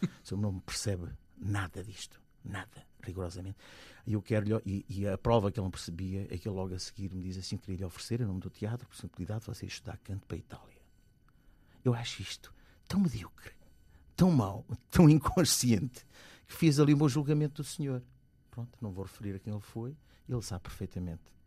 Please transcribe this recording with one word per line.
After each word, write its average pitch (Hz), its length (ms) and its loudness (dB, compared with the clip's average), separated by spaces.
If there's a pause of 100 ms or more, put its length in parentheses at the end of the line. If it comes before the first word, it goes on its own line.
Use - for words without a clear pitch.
<laughs> - 240 -6
O - 40 -18
senhor 98 120 -4
não 98 200 0
percebe 90 480 -4 (300)
nada 98 460 -4
disto. - 360 -16 (220)
Nada, - 440 -12 (160)
rigorosamente. 92 540 -8 (500)
E 110 80 -2
eu 104 80 0
quero-lhe, 107 320 2 (100)
e, 98 240 -4
e 98 200 -4
a 95 100 -2
prova 110 320 4
que - 80 -6
ele 98 60 0
não 92 60 -2
percebia 95 600 -6
é 87 80 -6
que 98 100 -6
ele 101 60 -4
logo 95 200 -4
a 95 40 -4
seguir 95 360 -8
me 92 80 -6
diz 92 140 -6
assim, 95 200 -8
"Queria-lhe 95 280 -6
oferecer, 113 360 -4
em 123 40 0
nome 95 160 -4
do 92 100 -8
teatro, 113 360 -6
a - 20 -20
possibilidade - 520 -8
de - 80 -16
você 120 180 -8
estudar 95 320 -12
canto - 280 -10
para - 100 -8
a - 20 -6
Itália." - 440 -18 (1040)
Eu 127 100 2
acho 117 280 -8
isto - 300 -14 (360)
tão 196 120 0
medíocre, 113 520 -4 (640)
tão 180 140 8
mau, 113 340 2 (260)
tão 175 180 12
inconsciente, 127 960 4 (420)
que - 80 -18
fiz 147 240 4
ali 147 160 8
o - 20 4
meu 147 120 6
julgamento 151 540 0
do 139 40 -8
senhor. 135 360 -4 (480)
Pronto, 120 300 -12
não 107 120 -6
vou 95 120 -6
referir 98 300 -8
a 98 40 -8
quem 107 140 -8
ele 104 100 -6
foi, 120 340 -10 (320)
ele 120 140 -2
sabe - 200 -8
perfeitamente - 720 -8 (120)